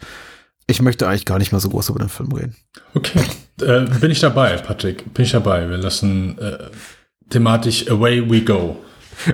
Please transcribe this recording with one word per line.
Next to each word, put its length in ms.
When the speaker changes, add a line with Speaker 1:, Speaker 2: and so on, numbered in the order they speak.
Speaker 1:
Ich 140
möchte 260
eigentlich 160
gar 160
nicht 140
mehr 80
so 80
groß 200
über 100
den 100
Film 240
reden. 240
Speaker 2:
Okay, 280
äh, 240
bin 100
ich 80
dabei, 380
Patrick, 560
bin 100
ich 80
dabei. 380
Wir 80
lassen, 600
äh, 180
thematisch 600
Away 400
We 120
Go. 340